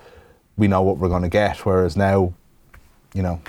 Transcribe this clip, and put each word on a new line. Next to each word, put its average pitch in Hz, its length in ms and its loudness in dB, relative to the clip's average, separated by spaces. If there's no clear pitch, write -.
We 107 100 2
know 95 160 2
what 95 160 0
we're 90 100 0
gonna 90 200 -2
get." 101 360 -2
Whereas 92 320 0
now, 98 360 2
you 98 80 -2
know, 87 260 -4